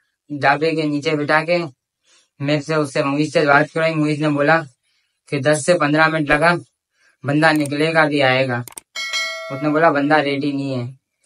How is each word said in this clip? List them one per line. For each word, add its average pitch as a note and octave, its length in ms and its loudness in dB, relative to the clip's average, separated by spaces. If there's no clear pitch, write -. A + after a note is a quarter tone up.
ढाबे C#3+ 420 0
के D#3 120 -2
नीचे D3+ 320 -2
बिठा D3+ 280 0
के E3+ 140 0
मेरे D3 220 -2
से, D#3 140 -4
उससे, D3+ 280 -2
मुइज C#3+ 300 -2
से D#3+ 120 2
बात D3 260 4
कराई। D#3+ 220 0
मुइज D3+ 280 -2
ने D3+ 80 0
बोला D3 280 2
कि C#3+ 100 -4
"दस D3 260 0
से F3 80 4
पन्द्रह D3+ 340 2
मिनट D#3 220 -2
लगा, D3+ 240 2
बंदा D3+ 280 2
निकलेगा D3+ 540 0
भी D3 160 0
आएगा।" B2+ 420 0
उसने D3 160 -4
बोला D#3 220 4
"बंदा D3 280 2
ready C#3+ 320 -2
नहीं C#3 220 -4
है।" B2 140 -4